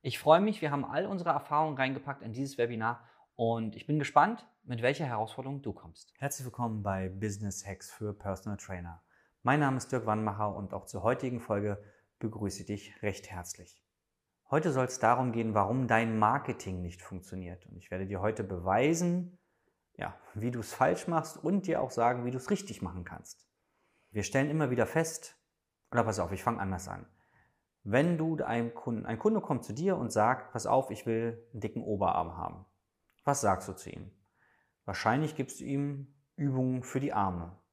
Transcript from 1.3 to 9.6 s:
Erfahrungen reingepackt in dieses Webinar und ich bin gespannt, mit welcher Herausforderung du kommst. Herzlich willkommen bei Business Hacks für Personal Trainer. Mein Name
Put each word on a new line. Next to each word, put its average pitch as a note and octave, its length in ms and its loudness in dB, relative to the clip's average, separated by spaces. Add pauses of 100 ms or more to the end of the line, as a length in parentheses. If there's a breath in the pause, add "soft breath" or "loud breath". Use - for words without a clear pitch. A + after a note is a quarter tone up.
Erfahrungen D3 440 0
reingepackt C3+ 460 -2
in A2+ 100 -8
dieses C3+ 260 -4
Webinar A#2 460 0 (320 loud breath)
und A2+ 400 0
ich - 100 -14
bin D3+ 140 2
gespannt, F#3 480 4 (160)
mit A#2 180 -6
welcher C#3+ 240 2
Herausforderung B2+ 560 -4
du G#2 120 -6
kommst. - 460 -18
Herzlich C3+ 260 -6
willkommen A2+ 380 -4
bei F#2+ 260 0
Business G2+ 580 -6
Hacks - 240 -12
für G#2 220 -6
Personal G2 440 -6
Trainer. F2 460 -10 (400 soft breath)
Mein C3+ 160 4
Name C3+ 160 2